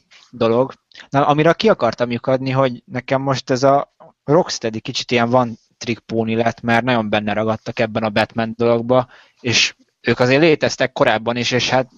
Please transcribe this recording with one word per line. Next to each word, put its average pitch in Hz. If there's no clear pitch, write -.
dolog. 117
Na, 143
amire 151
ki 220
akartam 123
lyukadni, 131
hogy 131
nekem 131
most 135
ez 127
a 139
Rocksteady 117
kicsit -
ilyen 120
one 123
trick 117
pony 113
lett, 113
mert 117
nagyon 120
benne 107
ragadtak 110
ebben 110
a 110
Batman 113
dologba, 120
és -
ők -
azért 127
léteztek 143
korábban 117
is, 120
és 127
hát 127